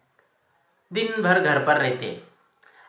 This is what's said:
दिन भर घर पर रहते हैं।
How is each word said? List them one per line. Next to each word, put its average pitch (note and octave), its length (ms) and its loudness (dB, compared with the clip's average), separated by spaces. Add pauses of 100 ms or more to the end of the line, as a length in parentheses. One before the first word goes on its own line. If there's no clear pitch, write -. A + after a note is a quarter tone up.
(920)
दिन A3 320 -4
भर F3+ 160 4
घर D3 260 2
पर D3 120 4
रहते B2+ 280 -2
हैं। F#2+ 160 -10 (680)